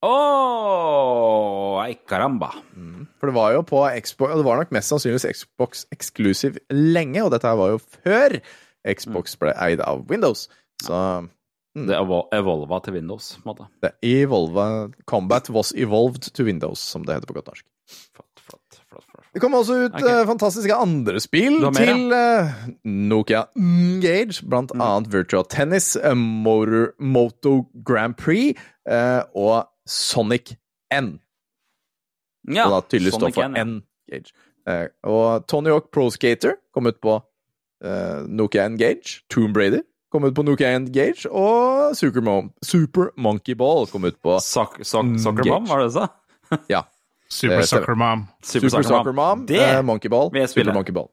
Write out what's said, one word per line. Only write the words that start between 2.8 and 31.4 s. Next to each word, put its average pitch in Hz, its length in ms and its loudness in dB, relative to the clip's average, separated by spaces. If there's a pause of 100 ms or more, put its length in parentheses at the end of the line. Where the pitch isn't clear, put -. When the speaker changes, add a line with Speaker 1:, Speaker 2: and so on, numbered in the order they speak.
Speaker 2:
For 143 120 -4
det 127 40 -4
var 110 180 4
jo 147 100 2
på 143 180 0 (220)
Xbox, - 280 -4
og 156 80 0
det 147 80 2
var 123 140 2
nok 170 140 -4
mest - 180 -2
sannsynligvis 127 420 -2
Xbox - 560 -8
eksklusiv - 680 -2 (120)
lenge, 160 540 0
og 170 100 2
dette 117 140 0
her 113 100 2
var 95 160 2
jo 110 60 -4
før 226 580 0 (460)
Xbox 98 500 -6
Speaker 1:
Mm. - 60 -20
Speaker 2:
ble 73 160 0
eid 85 240 0
av 71 280 -4
Windows. 180 400 -2 (340)
Så, - 120 -6 (840)
mm. 143 100 -8
Speaker 1:
Det 95 100 0
evol-, 90 360 -2
evolva 90 500 -2
til 101 120 -10
Windows, 90 380 -12 (100)
på 113 80 -14
en 107 40 -10
måte. - 120 -20 (160)
Speaker 2:
Det 85 100 -2 (100)
evolva, 107 880 0 (160)
combat 110 440 -2
was 110 220 -2
evolved 123 500 0 (100)
to 131 120 -2
Windows, 80 360 -4
som - 240 -10
det 78 120 -6
heter 65 100 -10
på - 80 -16
godt - 120 -14
norsk. - 180 -20 (220)
Speaker 1:
Flott, - 400 -20 (100)
flott, - 240 -20
flott, - 280 -20
flott, - 160 -20
flott. - 200 -20 (100)
Speaker 2:
Det 190 60 -4
kom 247 140 2
også 247 320 2
ut, 233 80 -4
Speaker 1:
Ok. - 140 -4
Speaker 2:
eh, 240 180 4
fantastiske 208 480 0
andre 147 460 0
spill 262 400 2
Speaker 1:
Du 302 60 4
har 143 60 2
mer, 220 120 4
ja? 240 100 4
Speaker 2:
til, 247 180 0
eh, 233 400 2 (320)
Nokia 107 600 0 (120)
Engage, 180 840 2
blant 127 320 -2
Speaker 1:
Mm. 120 60 -4
Speaker 2:
annet 110 300 0
Virtua 92 380 2
Tennis, 165 480 0
eh, 135 180 2
Motor, 110 840 2
Moto 131 680 2 (180)
Grand 117 320 0
Prix, 240 380 0 (320)
eh, 123 360 2 (120)
og 107 320 2 (220)
Sonic - 680 -2 (360)
N. 131 240 -2 (1300)